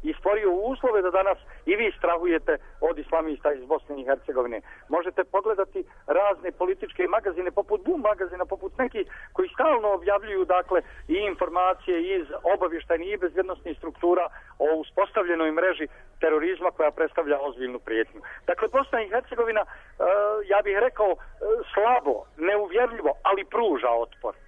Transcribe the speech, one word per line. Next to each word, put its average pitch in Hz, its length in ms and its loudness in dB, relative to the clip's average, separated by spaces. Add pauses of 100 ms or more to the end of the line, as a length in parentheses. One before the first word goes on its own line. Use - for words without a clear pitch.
i 151 160 -4
stvorio 202 340 2
uslove 220 500 0
da 180 80 2
danas 190 280 2 (280)
i 185 100 2
vi 214 220 0
strahujete 170 580 0 (240)
od 160 180 0
islamista 151 540 -2
iz 131 120 -6
Bosne 143 360 -4
i 127 40 -12
Hercegovine. 123 560 -2 (280)
Možete 175 360 -2
pogledati 196 600 -2 (220)
razne 180 460 2
političke 185 560 -2
magazine, 180 420 -2
poput 202 340 -2
Bum 320 160 0
magazina, 190 440 -2
poput 190 340 -8
nekih 233 280 -4 (260)
koji 190 160 -2
stalno 240 440 2
objavljuju, 196 520 0
dakle, 180 380 2 (260)
i 156 60 0
informacije 180 1000 0
iz 165 100 -4 (160)
obavještajnih 170 680 0
i 208 40 -4
bezbjednosnih 180 640 -4
struktura 175 500 0 (300)
o 143 160 2
uspostavljenoj 165 800 0
mreži 165 360 0 (320)
terorizma 165 500 2
koja 156 200 2
predstavlja 147 500 0
ozbiljnu 127 380 -6
prijetnju. 110 420 -2 (260)
Dakle, 175 220 0
Bosna 262 340 0
i 202 60 -8
Hercegovina, 226 520 0
e, 190 60 -2 (800)
ja 196 180 4
bih 196 140 0
rekao, 214 320 2
e, 170 60 0 (580)
slabo, 233 500 2 (120)
neuvjerljivo, 208 760 0 (100)
ali 196 220 2
pruža 151 460 0
otpor. 117 440 -2 (140)